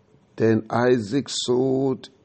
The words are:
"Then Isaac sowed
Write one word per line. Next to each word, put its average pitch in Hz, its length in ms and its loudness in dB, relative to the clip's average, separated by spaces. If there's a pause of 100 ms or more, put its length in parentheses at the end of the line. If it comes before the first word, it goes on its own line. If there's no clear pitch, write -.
(360)
"Then 110 340 2
Isaac 120 580 0
sowed 131 800 -2 (160)